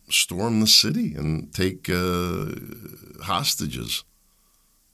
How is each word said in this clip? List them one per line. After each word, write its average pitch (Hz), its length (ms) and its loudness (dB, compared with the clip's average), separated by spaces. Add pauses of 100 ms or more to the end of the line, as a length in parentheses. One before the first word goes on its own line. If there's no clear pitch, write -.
storm 110 520 2
the 110 60 6
city 165 480 4
and 78 380 -2
take, 92 360 0
uh, 90 580 0 (800)
hostages, 71 800 -4 (920)